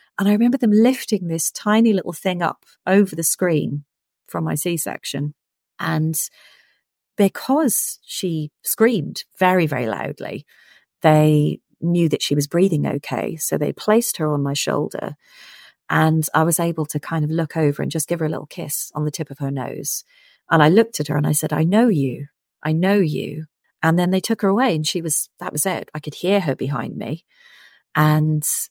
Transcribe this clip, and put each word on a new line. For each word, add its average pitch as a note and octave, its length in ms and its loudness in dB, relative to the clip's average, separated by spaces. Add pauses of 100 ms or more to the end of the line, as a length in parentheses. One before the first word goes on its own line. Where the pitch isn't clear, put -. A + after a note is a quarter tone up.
(200)
and G3 100 2
I G#3 40 6
remember A#3+ 260 4
them A3 120 4
lifting G#3+ 560 4
this E3 220 -2
tiny A3 420 4
little F3 220 0
thing F3 300 -4
up - 220 -4 (200)
over F#3+ 300 4
the E3 80 -2
screen D#3 600 0 (420)
from E3 160 -6
my D#3+ 100 -2
C-section. D3 800 -4 (460)
And D#3+ 360 0 (1040)
because - 880 0
she D#3+ 460 -4 (120)
screamed - 600 0 (160)
very, F#3 260 4
very B2 220 -2
loudly, - 580 -6 (560)
they D3+ 580 4 (220)
knew E3+ 280 2
that - 120 -2
she - 140 -2
was D3 120 0
breathing E3+ 380 2
okay. - 500 -4
So - 220 -4
they D3+ 160 -2
placed - 440 0
her D#3 140 0
on C#3+ 120 0
my C#3 100 -2
shoulder - 640 -4 (760)
and D#3 440 2
I D#3+ 100 4
was E3 160 2
able E3 280 -2
to D3 120 -6
kind D#3 240 -4
of D3+ 80 0
look D#3+ 240 -2
over D3 280 0
and C#3 80 -4
just D#3+ 160 -4
give E3+ 120 -2
her D#3+ 60 -2
a D3+ 40 -2
little D#3 180 -6
kiss - 480 -10
on D3+ 100 -2
the D3+ 60 -2
tip - 180 -8
of C#3 100 -14
her C#3 120 -2
nose. - 520 -6 (460)
And D#3+ 140 4
I D3+ 60 6
looked A3 300 0
at D3+ 100 -6
her D3+ 80 -2
and D3+ 100 0
I D#3 40 2
said, D#3 220 -4
"I D#3+ 100 0
know G#3 260 4
you. C#3 380 -2 (360)
I D#3+ 80 -2
know F#3 260 2
you." D#3 480 -2 (380)
And E3 160 2
then F3+ 100 2
they F#3+ 100 2
took - 220 -2
her G3+ 60 2
away G#3+ 280 2
and D3+ 120 -4
she F3 140 -4
was, - 280 -4 (100)
that F#3 140 -10
was E3 140 -2
it. D#3 260 -4
I D3+ 60 -8
could D3 160 -8
hear G3 240 2
her E3 160 0
behind C3 420 -4
me D3 260 -8 (680)
and D3+ 500 2 (280)